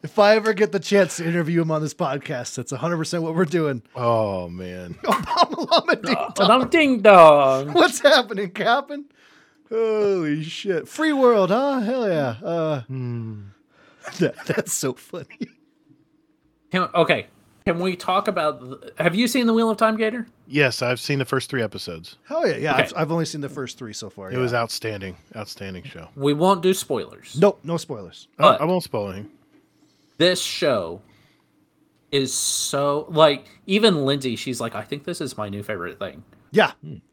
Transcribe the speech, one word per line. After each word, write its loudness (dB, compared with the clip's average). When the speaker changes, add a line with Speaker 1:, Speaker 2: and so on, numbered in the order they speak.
Speaker 1:
If -6
I 6
ever 0
get 0
the -2
chance 2
to -8
interview 0
him -2
on 0
this -6
podcast, -6
that's -10
a -8
hundred -4
percent -4
what -4
we're 2
doing. -2
Speaker 2:
Oh, 0
man. -12
Speaker 1:
<laughs> -16
Obama 0
Llama 2
Ding -4
Speaker 3:
Uh, -4
Speaker 1:
Dong. 2
Speaker 3:
Llama 6
Ding 4
Dong. 8
Speaker 1:
What's 4
happening, 2
Captain? -2
Holy 0
shit. -6
Free -2
world, 4
huh? 0
Hell -2
yeah. 0
Uh, -2
Speaker 2:
Hmm. -8
Speaker 1:
<laughs> -20
that, -2
that's -4
so -4
funny. -14
Speaker 3:
Can, -2
okay. 2
Can 0
we -2
talk -2
about, -4
th-, -16
have 2
you 2
seen 0
The 2
Wheel 2
of -4
Time, 2
Gator? -4
Speaker 2:
Yes, 0
I've -2
seen -4
the -2
first -4
three -2
episodes. -10
Speaker 1:
Hell -2
yeah, -2
yeah. -2
Speaker 3:
Okay. 2
Speaker 1:
I've, -2
I've -4
only -2
seen -10
the -10
first -12
three -14
so -14
far, -16
Speaker 2:
It -8
was -2
Speaker 1:
yeah. 0
Speaker 2:
outstanding. -6
Outstanding -12
show. -18
Speaker 3:
We -2
won't 2
do 0
spoilers. -8
Speaker 1:
Nope, 4
no -4
spoilers. -14
Speaker 2:
Uh, 6
Speaker 3:
But 0
Speaker 2:
I 0
won't 0
spoil -6
anything. -12
Speaker 3:
this 2
show -2
is 0
so, -2
like, 4
even 2
Lindsay, 0
she's -8
like, -6
"I -8
think -10
this -8
is -8
my -6
new -10
favorite -8
thing." -10
Speaker 1:
Yeah. 2
Speaker 2:
Hmm. -16